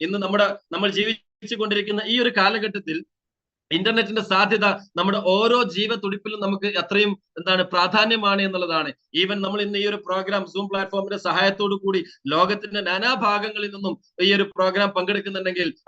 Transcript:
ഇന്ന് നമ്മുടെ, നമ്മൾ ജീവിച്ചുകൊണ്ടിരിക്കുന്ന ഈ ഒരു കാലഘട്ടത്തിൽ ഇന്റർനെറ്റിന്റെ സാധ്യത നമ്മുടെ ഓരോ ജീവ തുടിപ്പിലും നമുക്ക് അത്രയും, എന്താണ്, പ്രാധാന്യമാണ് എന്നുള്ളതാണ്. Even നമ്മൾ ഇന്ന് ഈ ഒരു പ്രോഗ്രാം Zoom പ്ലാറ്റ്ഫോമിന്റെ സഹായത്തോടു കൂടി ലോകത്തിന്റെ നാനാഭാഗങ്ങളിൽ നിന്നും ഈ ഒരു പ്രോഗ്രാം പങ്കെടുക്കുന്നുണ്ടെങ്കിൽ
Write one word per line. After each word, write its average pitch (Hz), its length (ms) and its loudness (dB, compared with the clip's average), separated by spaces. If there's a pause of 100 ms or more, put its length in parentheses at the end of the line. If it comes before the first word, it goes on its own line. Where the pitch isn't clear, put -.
ഇന്ന് 185 160 -2
നമ്മുടെ, 196 380 2 (160)
നമ്മൾ 196 180 -2
ജീവിച്ചുകൊണ്ടിരിക്കുന്ന 208 1160 -4
ഈ 233 140 0
ഒരു 240 180 2
കാലഘട്ടത്തിൽ 196 680 -2 (680)
ഇന്റർനെറ്റിന്റെ 214 500 0
സാധ്യത 196 460 2
നമ്മുടെ 196 580 0
ഓരോ 226 380 4
ജീവ 208 320 -2
തുടിപ്പിലും 202 460 -6
നമുക്ക് 196 240 0
അത്രയും, 202 440 2
എന്താണ്, 185 540 -2
പ്രാധാന്യമാണ് 196 760 2
എന്നുള്ളതാണ്. 170 520 -2 (240)
Even 185 160 2
നമ്മൾ 202 280 -2
ഇന്ന് 202 180 -2
ഈ 208 80 0
ഒരു 208 80 -2
പ്രോഗ്രാം 190 460 -2
Zoom 196 260 -6
പ്ലാറ്റ്ഫോമിന്റെ 196 500 -4
സഹായത്തോടു 196 580 0
കൂടി 196 280 -2 (240)
ലോകത്തിന്റെ 202 540 0
നാനാഭാഗങ്ങളിൽ 208 920 0
നിന്നും 196 240 -4 (240)
ഈ 196 120 6
ഒരു 202 100 4
പ്രോഗ്രാം 190 460 2
പങ്കെടുക്കുന്നുണ്ടെങ്കിൽ 185 840 -2 (140)